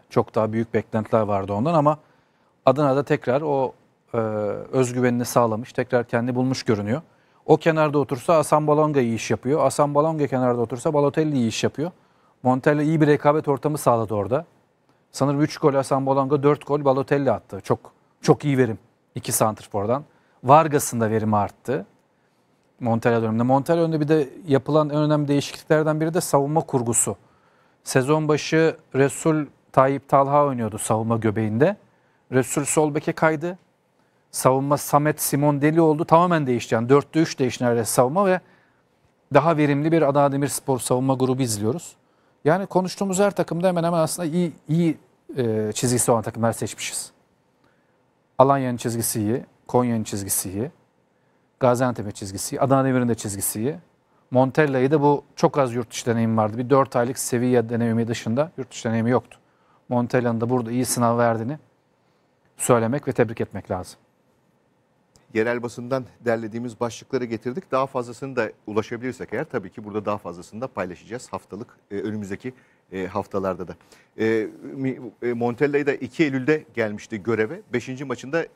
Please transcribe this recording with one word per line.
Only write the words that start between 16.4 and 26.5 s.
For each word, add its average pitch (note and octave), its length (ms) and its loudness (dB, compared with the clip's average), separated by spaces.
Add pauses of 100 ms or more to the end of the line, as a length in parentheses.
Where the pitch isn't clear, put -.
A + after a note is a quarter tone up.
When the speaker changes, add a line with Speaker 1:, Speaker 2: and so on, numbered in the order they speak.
Speaker 1:
dört C#3+ 240 2
gol C#3+ 180 -2
Balotelli C3+ 460 2
attı. F#2+ 320 -6
Çok, - 160 0 (420)
çok - 240 4
iyi C#3 120 0
verim A2+ 200 2 (380)
iki - 160 -8
santrfordan. A2 720 -2 (400)
Vargas'ın C#3+ 580 4
da A2 80 2
verimi G#2+ 260 0
arttı A#2+ 500 -4 (960)
Montella A#2 420 0
döneminde. A2+ 220 0
Montella C3+ 380 2
önünde D#3+ 180 0
bir D3 80 -2
de D3+ 220 2 (180)
yapılan D3+ 420 2
en C#3+ 60 -4
önemli D3+ 320 0
değişikliklerden D#3 760 0
biri D#3+ 120 -2
de E3+ 80 -2
savunma C#3+ 400 2